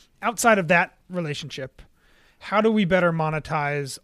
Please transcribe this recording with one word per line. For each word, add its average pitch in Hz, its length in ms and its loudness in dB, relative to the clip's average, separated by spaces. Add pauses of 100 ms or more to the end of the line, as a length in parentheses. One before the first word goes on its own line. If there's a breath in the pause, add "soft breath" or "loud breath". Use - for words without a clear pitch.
(220 soft breath)
outside 220 360 2
of 170 100 0
that 180 280 2 (120)
relationship, 147 720 -10 (560 soft breath)
how - 220 0
do 220 100 4
we 214 140 2
better 175 280 2
monetize 151 920 -4